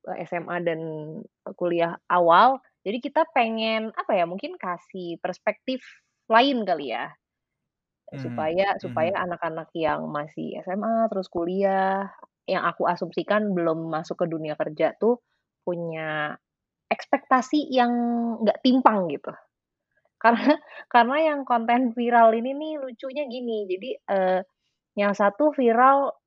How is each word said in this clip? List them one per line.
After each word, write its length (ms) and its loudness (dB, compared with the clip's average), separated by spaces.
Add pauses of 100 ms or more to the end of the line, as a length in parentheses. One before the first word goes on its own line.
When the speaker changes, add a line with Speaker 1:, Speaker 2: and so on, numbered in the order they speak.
Speaker 1:
eh, 160 -10
S 160 -12
M 80 -8
A 160 -6
dan 160 -2 (800)
kuliah 480 -2
awal. 560 6 (240)
Jadi 160 -6
kita 320 0
pengen, 640 0
apa 160 -2
ya, 160 0
mungkin 240 -10
kasih 640 -10
perspektif 640 -6 (480)
lain 320 6
kali 320 -2
ya. 160 -6 (1040)
Speaker 2:
Mhm, 80 -10
Speaker 1:
Supaya, 440 -2 (100)
Speaker 2:
mhm. 20 -10
Speaker 1:
supaya 340 -2 (140)
anak-anak 480 -8
yang 320 -2
masih 560 -8
S 80 -10
M 160 -4
A, 240 0
terus 160 -6
kuliah, 800 0 (400)
yang 160 -2
aku 240 -2
asumsikan 640 -2
belum 400 -2
masuk 320 -6
ke 80 0
dunia 240 -6
kerja 400 -2
tuh 240 0 (480)
punya 720 -6 (480)
ekspektasi 880 0
yang 160 4 (480)
nggak 240 0
timpang 480 4
gitu. 240 -8
<laughs> 880 -20
Karena, 320 4 (340)
karena 280 4 (180)
yang 100 -4
konten 480 2
viral 400 6
ini 240 -2
nih 240 -8
lucunya 480 -8
gini, 400 -6
jadi, 220 -6 (240)
eh, 260 0 (560)
yang 160 0
satu 400 2
viral 640 4 (120)